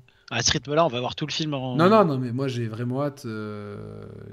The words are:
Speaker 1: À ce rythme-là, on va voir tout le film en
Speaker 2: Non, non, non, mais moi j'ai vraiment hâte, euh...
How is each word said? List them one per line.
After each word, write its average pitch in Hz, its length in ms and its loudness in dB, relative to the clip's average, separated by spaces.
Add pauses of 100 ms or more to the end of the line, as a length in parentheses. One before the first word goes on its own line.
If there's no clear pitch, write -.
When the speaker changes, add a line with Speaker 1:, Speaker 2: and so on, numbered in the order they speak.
(300)
Speaker 1:
À 117 120 -2
ce - 100 4
rythme-là, 147 340 2
on - 20 2
va 123 120 -2
voir - 160 -4
tout 156 100 -4
le 143 60 -6
film 151 200 -2
en 131 240 -2
Speaker 2:
Non, 170 140 6
non, 220 140 10
non, 147 120 2
mais 127 160 -2
moi 135 160 -2
j'ai 120 180 -2
vraiment 123 360 -4
hâte, 143 240 -6
euh... 104 500 -8 (560)